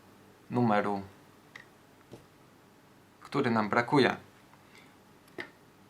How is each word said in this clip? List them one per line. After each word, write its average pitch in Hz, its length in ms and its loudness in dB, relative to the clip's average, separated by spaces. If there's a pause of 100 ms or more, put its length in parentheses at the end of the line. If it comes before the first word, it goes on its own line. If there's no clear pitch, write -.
(500)
numeru, 104 520 0 (2250)
który 123 300 -2
nam 107 180 2
brakuje. 117 460 2 (1700)